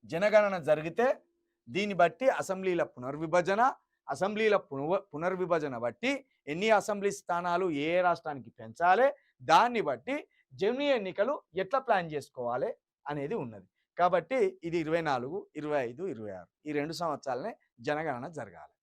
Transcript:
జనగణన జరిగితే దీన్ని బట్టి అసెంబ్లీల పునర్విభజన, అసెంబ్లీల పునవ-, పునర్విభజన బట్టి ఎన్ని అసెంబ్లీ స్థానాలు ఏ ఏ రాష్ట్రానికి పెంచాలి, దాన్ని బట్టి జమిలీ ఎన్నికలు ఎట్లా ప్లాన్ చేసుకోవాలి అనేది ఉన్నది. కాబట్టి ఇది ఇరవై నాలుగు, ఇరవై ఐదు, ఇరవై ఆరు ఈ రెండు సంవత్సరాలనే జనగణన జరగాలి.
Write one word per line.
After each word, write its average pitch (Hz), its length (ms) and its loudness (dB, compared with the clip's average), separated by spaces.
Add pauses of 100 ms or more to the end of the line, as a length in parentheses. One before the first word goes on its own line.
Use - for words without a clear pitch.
జనగణన 202 540 4
జరిగితే 156 480 0 (600)
దీన్ని 196 260 -2
బట్టి 175 340 4
అసెంబ్లీల 185 540 0
పునర్విభజన, 160 800 0 (460)
అసెంబ్లీల 208 480 2
పునవ-, 151 460 -2 (120)
పునర్విభజన 165 640 -2
బట్టి 120 340 -2 (360)
ఎన్ని 185 220 0
అసెంబ్లీ 202 420 2
స్థానాలు 175 580 -2
ఏ 147 160 -2 (120)
ఏ - 20 4
రాష్ట్రానికి 156 500 -2
పెంచాలి, 175 560 2 (360)
దాన్ని 208 380 6
బట్టి 151 360 -2 (380)
జమిలీ 233 300 0
ఎన్నికలు 233 580 0 (120)
ఎట్లా 190 240 -2
ప్లాన్ 196 340 0
చేసుకోవాలి 131 580 -4 (360)
అనేది 147 280 -4
ఉన్నది. 107 320 -8 (320)
కాబట్టి 190 680 2
ఇది 170 140 -2
ఇరవై 160 220 0
నాలుగు, 147 460 -4 (100)
ఇరవై 147 220 -2 (100)
ఐదు, 127 180 -10
ఇరవై 110 240 -8
ఆరు 92 380 -16
ఈ 151 40 -6
రెండు 147 200 -2
సంవత్సరాలనే 160 640 -6 (240)
జనగణన 147 480 -4
జరగాలి. 101 440 -14 (100)